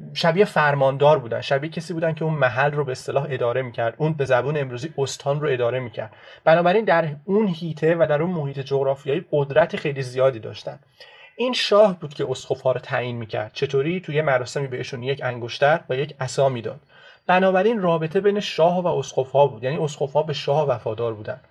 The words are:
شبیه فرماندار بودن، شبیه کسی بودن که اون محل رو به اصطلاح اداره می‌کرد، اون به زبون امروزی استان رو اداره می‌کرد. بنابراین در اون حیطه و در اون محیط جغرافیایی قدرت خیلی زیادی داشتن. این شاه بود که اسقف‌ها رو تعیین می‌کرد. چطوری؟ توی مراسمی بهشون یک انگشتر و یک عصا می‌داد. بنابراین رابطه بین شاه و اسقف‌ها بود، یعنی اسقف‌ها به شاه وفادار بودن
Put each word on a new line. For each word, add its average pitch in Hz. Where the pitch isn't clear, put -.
شبیه 175
فرماندار 143
بودن، 117
شبیه 143
کسی 175
بودن 160
که 165
اون 160
محل 135
رو 147
به 127
اصطلاح 131
اداره 123
می‌کرد، 117
اون 160
به 147
زبون 127
امروزی 131
استان 143
رو 151
اداره 123
می‌کرد. 117
بنابراین 175
در 165
اون 208
حیطه 160
و 165
در 147
اون 180
محیط 139
جغرافیایی 135
قدرت 147
خیلی 139
زیادی 127
داشتن. 113
این 247
شاه 208
بود 147
که 127
اسقف‌ها -
رو 123
تعیین 123
می‌کرد. 113
چطوری؟ 143
توی 151
مراسمی 135
بهشون 123
یک 139
انگشتر 123
و 131
یک 143
عصا 135
می‌داد. 120
بنابراین 190
رابطه 170
بین 202
شاه 180
و 170
اسقف‌ها 139
بود، 117
یعنی 139
اسقف‌ها 147
به 156
شاه 143
وفادار 117
بودن 107